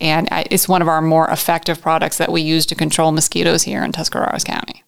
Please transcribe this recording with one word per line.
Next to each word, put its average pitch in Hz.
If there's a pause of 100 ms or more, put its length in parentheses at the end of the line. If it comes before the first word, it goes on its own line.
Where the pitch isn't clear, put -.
and 160
I, -
it's -
one 185
of 165
our 160
more 160
effective 165
products 160
that -
we 165
use 156
to -
control 160
mosquitoes 165
here 165
in -
Tuscarawas -
County. -